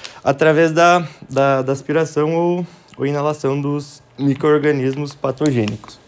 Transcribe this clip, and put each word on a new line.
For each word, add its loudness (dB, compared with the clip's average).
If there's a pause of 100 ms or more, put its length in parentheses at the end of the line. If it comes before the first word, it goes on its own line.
(240)
através 4
da, 4 (240)
da, 0
da -2
aspiração -2
ou, -2 (320)
ou -4
inalação -2
dos -6 (160)
micro-organismos 0
patogênicos. -4